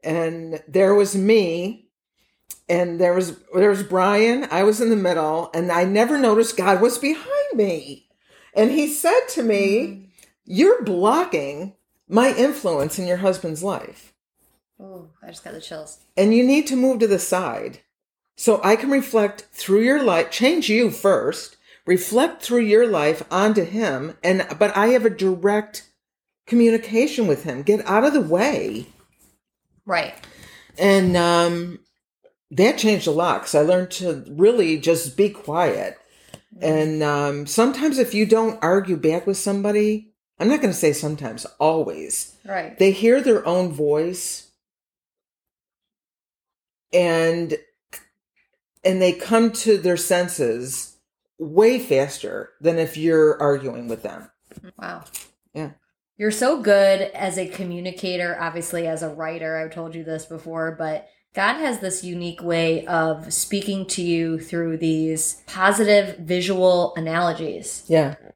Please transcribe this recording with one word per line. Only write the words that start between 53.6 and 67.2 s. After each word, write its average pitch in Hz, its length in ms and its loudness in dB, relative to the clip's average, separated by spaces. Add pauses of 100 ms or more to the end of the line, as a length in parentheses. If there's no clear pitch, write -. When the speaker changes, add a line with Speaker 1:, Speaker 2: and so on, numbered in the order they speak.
Speaker 1:
with 113 140 -8
them. - 280 -14 (480)
Speaker 2:
Wow. 175 260 -14 (500)
Speaker 1:
Yeah. 151 180 -10 (440)
Speaker 2:
You're 208 160 -2
so 254 280 -2
good 196 420 4 (120)
as 190 240 -6
a 180 80 -6
communicator, 180 920 -8
obviously 170 460 -6
as 160 160 -6
a 160 60 -6
writer. 160 480 -8
I've 160 160 -8
told 165 220 -12
you 165 80 -12
this 160 240 -10
before, 160 500 -8
but 156 320 -8 (260)
God 208 200 0
has 285 240 -4
this 185 240 -8
unique 175 400 -10
way 165 440 -2
of 160 460 -4
speaking 196 560 -6
to - 140 -6
you 165 380 -2
through 165 380 -6
these 160 680 -2
positive 202 720 2
visual 180 800 0
analogies. 165 920 -6